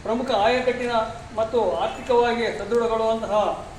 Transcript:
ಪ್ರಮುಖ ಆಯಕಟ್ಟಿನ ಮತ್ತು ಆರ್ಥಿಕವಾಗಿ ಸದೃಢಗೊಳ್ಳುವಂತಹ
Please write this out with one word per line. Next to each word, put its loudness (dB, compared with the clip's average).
ಪ್ರಮುಖ -2
ಆಯಕಟ್ಟಿನ 2
ಮತ್ತು 0
ಆರ್ಥಿಕವಾಗಿ 0
ಸದೃಢಗೊಳ್ಳುವಂತಹ 0